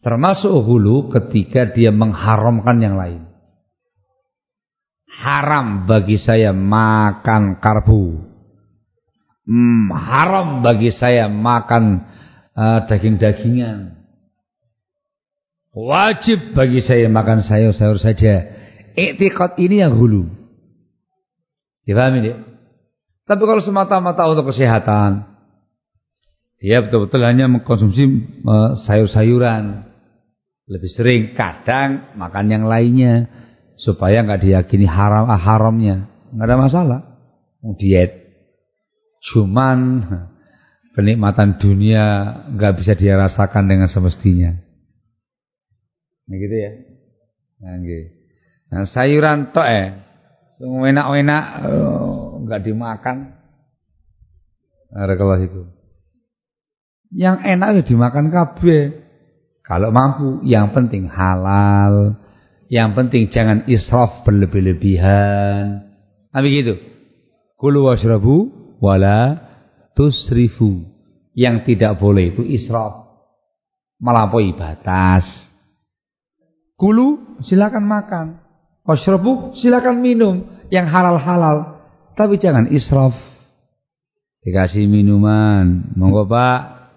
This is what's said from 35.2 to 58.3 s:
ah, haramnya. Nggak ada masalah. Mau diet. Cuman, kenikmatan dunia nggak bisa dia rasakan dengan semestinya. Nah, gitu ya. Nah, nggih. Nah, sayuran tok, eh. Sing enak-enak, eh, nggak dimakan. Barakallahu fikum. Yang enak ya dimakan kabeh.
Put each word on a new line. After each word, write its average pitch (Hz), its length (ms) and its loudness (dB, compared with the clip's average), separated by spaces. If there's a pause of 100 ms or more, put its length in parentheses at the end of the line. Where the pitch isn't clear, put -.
ah, 104 80 2
haramnya. 107 720 0 (240)
Nggak 110 160 -4
ada 127 80 2
masalah. 135 420 0 (640)
Mau 107 160 -10
diet. 95 320 2 (1200)
Cuman, 127 720 0 (960)
kenikmatan 101 640 0
dunia 104 420 2 (540)
nggak 98 240 0
bisa 95 160 0
dia 98 160 2
rasakan 98 560 0
dengan 95 160 2
semestinya. 90 800 0 (1600)
Nah, 98 80 -12
gitu 101 240 -6
ya. 107 120 -10 (920)
Nah, 90 160 -16
nggih. 85 240 -10 (640)
Nah, 98 160 -6
sayuran 147 720 0
tok, 165 80 2
eh. 104 240 -2 (720)
Sing 127 80 -12
enak-enak, 143 760 0 (200)
eh, 76 440 -4 (360)
nggak 110 240 -8
dimakan. 113 480 -8 (1800)
Barakallahu 95 560 0
fikum. 92 180 -14 (1400)
Yang 185 280 -2 (120)
enak 190 200 0 (120)
ya - 80 -2
dimakan 123 400 0
kabeh. 160 800 0 (560)